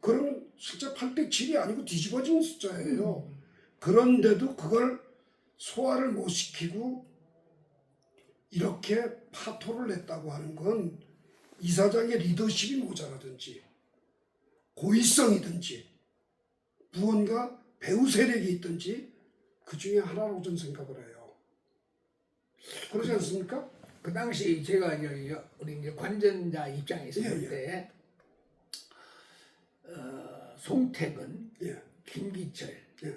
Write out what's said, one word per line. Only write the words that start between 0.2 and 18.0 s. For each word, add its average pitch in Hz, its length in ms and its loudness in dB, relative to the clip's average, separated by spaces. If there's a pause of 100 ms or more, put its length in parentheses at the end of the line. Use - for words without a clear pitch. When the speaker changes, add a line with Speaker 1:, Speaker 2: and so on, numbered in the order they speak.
Speaker 1:
실제 - 380 -8
팔 254 200 -4
대 320 140 2
칠이 285 280 0
아니고 220 280 0
뒤집어진 254 580 2
숫자예요. 202 880 -2
Speaker 2:
음. - 140 -16 (360)
Speaker 1:
그런데도 220 800 6
그걸 233 440 2 (560)
소화를 254 560 0
못 190 160 -2
시키고 196 800 -4 (1400)
이렇게 185 520 0 (300)
파토를 226 560 -8
냈다고 160 420 -6
하는 151 260 -8
건 180 420 -2 (640)
이사장의 202 580 4
리더십이 214 640 0
모자라든지 135 800 -10 (1120)
고의성이든지 208 1120 4 (1040)
무언가 214 680 2 (160)
배후 220 300 4